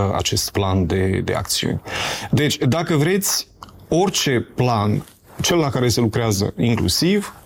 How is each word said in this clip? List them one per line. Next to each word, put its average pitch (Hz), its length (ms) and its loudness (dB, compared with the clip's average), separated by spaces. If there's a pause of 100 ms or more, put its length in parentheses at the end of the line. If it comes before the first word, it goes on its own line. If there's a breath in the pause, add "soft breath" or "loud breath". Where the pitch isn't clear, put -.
(160)
acest - 360 -2
plan 95 340 0
de, 95 380 0
de 92 100 -4
acțiuni. - 480 -4 (500 loud breath)
Deci, 139 260 2
dacă 160 380 0
vreți, 180 520 0 (400)
orice 151 680 0
plan, 104 500 0 (360)
cel 175 160 2
la 151 120 2
care 123 180 0
se 120 120 2
lucrează 110 580 0
inclusiv 143 760 0 (120)